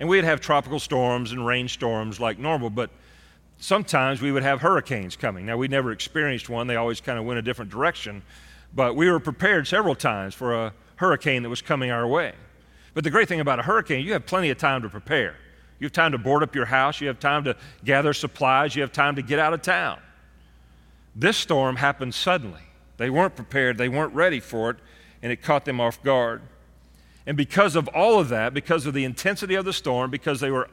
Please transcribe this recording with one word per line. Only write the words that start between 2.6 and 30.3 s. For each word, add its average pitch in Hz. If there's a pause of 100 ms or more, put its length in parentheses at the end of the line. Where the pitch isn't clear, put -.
but 110 (680)
sometimes 135
we 143
would 135
have 139
hurricanes 135
coming. 95
Now, 113
we 131
never 135
experienced 135
one. 120
They 117
always 117
kind 123
of 110
went 120
a -
different 113
direction. 107 (500)
But 123
we 170
were 165
prepared 165
several 180
times 98
for 120
a 113 (240)
hurricane 143
that 120
was 120
coming 131
our 117
way. 135 (640)
But 156
the 151
great 220
thing 170
about 139
a 120
hurricane, 160
you 214
have 165
plenty 175
of 123
time 135
to 110
prepare. 104 (460)
You 139
have -
time 165
to 127
board 139
up 123
your 127
house. 135
You 143
have 123
time 147
to 123 (280)
gather 143
supplies. 139
You 147
have 131
time 143
to 135
get 139
out 156
of 160
town. 175 (1200)
This 170
storm 135
happened 135
suddenly. 117 (360)
They 123
weren't 180
prepared. 127
They 123
weren't 135
ready 160
for 113
it, 110 (460)
and 120
it 117
caught 147
them 127
off 117
guard. 123 (840)
And 147
because 165
of 151
all 208
of 147
that, 120
because 147
of 143
the 139
intensity 185
of 190
the 190
storm, 127
because 139